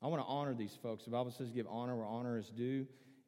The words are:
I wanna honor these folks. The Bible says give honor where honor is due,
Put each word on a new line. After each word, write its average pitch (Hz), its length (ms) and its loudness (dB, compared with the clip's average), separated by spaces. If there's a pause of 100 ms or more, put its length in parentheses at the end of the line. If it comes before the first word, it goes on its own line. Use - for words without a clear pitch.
I 127 60 0
wanna 147 180 2
honor 139 280 2
these 110 220 -2
folks. 110 300 -4
The 113 60 -6
Bible 123 200 2
says 120 180 -4
give 117 200 0
honor 120 260 0
where 113 120 0
honor 120 300 0
is 101 120 -2
due, 127 360 2 (420)